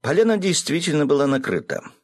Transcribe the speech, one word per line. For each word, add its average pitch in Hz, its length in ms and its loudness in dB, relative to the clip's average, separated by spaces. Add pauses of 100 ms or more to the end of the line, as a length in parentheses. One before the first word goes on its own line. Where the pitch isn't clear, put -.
Поляна 208 360 2
действительно 170 680 0
была 139 220 2
накрыта. 135 560 -4 (200)